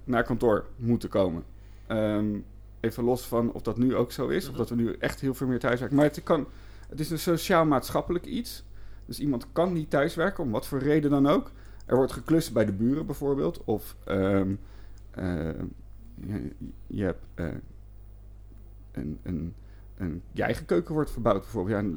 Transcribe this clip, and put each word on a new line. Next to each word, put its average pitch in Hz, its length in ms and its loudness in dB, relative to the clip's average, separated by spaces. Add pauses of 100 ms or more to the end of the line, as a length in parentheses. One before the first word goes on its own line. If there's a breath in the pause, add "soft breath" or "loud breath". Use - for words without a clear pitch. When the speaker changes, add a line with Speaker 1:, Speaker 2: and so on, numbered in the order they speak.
Speaker 1:
naar 120 200 2
kantoor 113 420 4 (100)
moeten 117 340 0
komen. 92 340 2 (440 soft breath)
Ehm, 107 380 2 (540)
even 113 240 -2
los 123 180 2
van 117 320 0
of - 80 -8
dat 107 160 -2
nu 123 180 4
ook 120 160 2
zo 127 160 -4
is, 156 160 0
of 139 60 -8
Speaker 2:
Mhm. 131 80 -6
Speaker 1:
dat 113 120 -2
we 120 60 -4
nu 117 240 0
echt - 220 -2
heel 135 120 0
veel 131 140 -4
meer 123 120 0
thuiswerken. 123 380 2
Maar 147 80 8
het 147 180 0
kan, 156 240 2 (420 loud breath)
het - 100 -10
is 151 100 -4
een 160 100 -4
sociaal-maatschappelijk 160 1040 2
iets. - 380 -6 (420 soft breath)
Dus 110 140 -10
iemand 135 320 0
kan 175 220 2
niet 156 160 -2
thuiswerken, 165 540 2
om 127 80 -2
wat 107 160 -2
voor 139 120 -2
reden 147 320 4
dan 139 160 6
ook. 190 240 4 (340 loud breath)
Er 123 100 4
wordt 127 160 6
geklust 156 420 2
bij 110 120 4
de 104 80 2
buren 123 320 2
bijvoorbeeld. 143 580 0
Of, - 320 0 (100)
ehm, 95 480 4 (580 soft breath)
eh, 85 380 -2 (760)
je, 92 260 -4 (360)
je - 160 -2
hebt, 87 200 -2 (120)
eh, 87 100 -4 (1500)
een, 73 320 -8
een, 85 300 -4 (440 soft breath)
een, 87 240 -4 (100)
je - 120 -2
eigen - 220 -2
keuken 170 280 0
wordt 151 180 0
verbouwd 107 300 2
bijvoorbeeld. 104 440 -2
Ja, 95 120 0